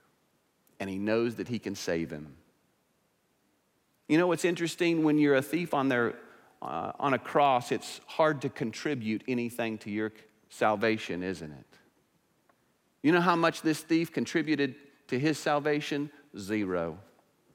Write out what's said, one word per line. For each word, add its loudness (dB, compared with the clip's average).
And -6
he -6
knows 0
that -6
he -4
can -6
save -2
him. -12
You 4
know 6
what's 0
interesting? 2
When 4
you're 6
a 4
thief -2
on 2
their, 2
uh, -6
on 2
a 2
cross, 2
it's -6
hard 0
to -4
contribute -4
anything -4
to -10
your -4
salvation, 0
isn't -6
it? -20
You 6
know 6
how 4
much 2
this 0
thief 0
contributed -2
to -2
his 0
salvation? 0
Zero. -2